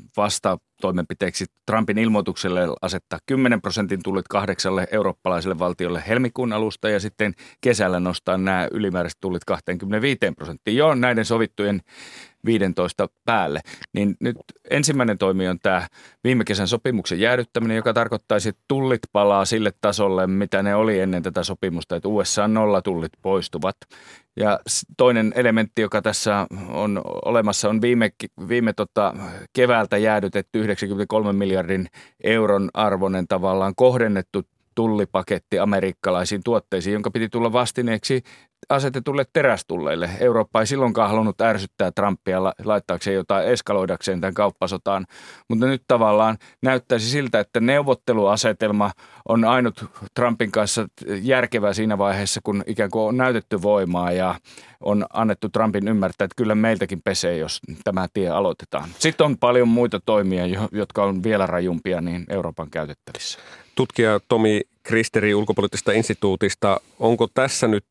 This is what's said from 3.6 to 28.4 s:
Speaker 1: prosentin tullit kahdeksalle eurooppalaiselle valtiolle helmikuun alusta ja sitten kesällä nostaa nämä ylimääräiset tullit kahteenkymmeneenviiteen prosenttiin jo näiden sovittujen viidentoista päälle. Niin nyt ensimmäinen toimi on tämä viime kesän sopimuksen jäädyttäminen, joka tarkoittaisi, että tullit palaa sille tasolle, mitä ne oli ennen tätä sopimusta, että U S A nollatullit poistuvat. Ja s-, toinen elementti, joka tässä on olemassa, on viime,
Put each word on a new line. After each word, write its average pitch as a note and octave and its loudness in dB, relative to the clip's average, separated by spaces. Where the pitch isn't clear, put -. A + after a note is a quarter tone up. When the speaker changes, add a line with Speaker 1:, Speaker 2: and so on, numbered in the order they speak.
Speaker 1:
prosentin G2 -4
tullit F#2+ -4
kahdeksalle F#2+ -2
eurooppalaiselle F#2 -2
valtiolle F2 -4
helmikuun A#2+ -2
alusta G#2+ -4
ja G#2 0
sitten G#2 -4
kesällä F#2+ 2
nostaa F2+ -2
nämä F#2+ 0
ylimääräiset F2+ -4
tullit F2+ -6
kahteenkymmeneenviiteen G2 -2
prosenttiin E2 -4
jo D3+ 4
näiden A#2+ 2
sovittujen G#2 0
viidentoista G2 0
päälle. E2+ 0
Niin G2+ 0
nyt B2 -4
ensimmäinen B2+ 0
toimi F#2+ 2
on F#2 -2
tämä F#2 0
viime B2 2
kesän G2 -2
sopimuksen A2 -2
jäädyttäminen, A#2 0
joka A2+ 0
tarkoittaisi, A2 0
että - -10
tullit C3 0
palaa G2+ 4
sille G#2+ 0
tasolle, F#2+ 2
mitä G2 0
ne G2+ 2
oli G#2+ 2
ennen F#2 0
tätä F2+ -4
sopimusta, F2 -4
että E2+ -6
U G#2 0
S - -2
A G#2 2
nollatullit G2+ 0
poistuvat. F#2+ -2
Ja G#2 0
s-, - -4
toinen A2+ 4
elementti, A2+ 2
joka G#2 0
tässä G2+ 0
on G2 -4
olemassa, G#2+ 2
on G#2+ 2
viime, A#2 4